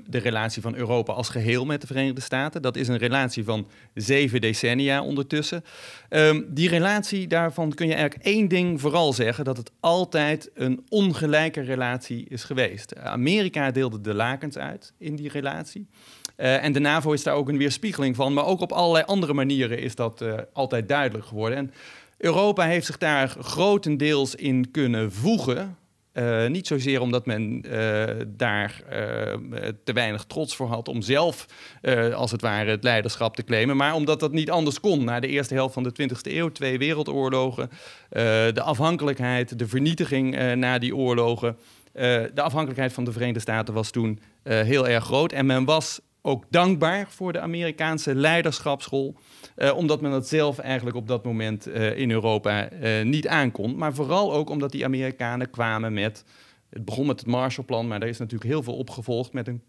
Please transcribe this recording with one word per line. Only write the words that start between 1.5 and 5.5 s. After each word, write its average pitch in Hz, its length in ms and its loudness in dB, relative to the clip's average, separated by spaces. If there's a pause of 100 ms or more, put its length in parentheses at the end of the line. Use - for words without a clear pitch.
met 147 160 -2
de - 60 -14
Verenigde 135 340 -2
Staten. 139 420 -4
Dat 123 140 -2
is 131 120 -2
een 123 100 2
relatie 120 460 0
van 107 220 -2 (280)
zeven 123 460 2
decennia 127 640 2
ondertussen. 143 640 -4 (440)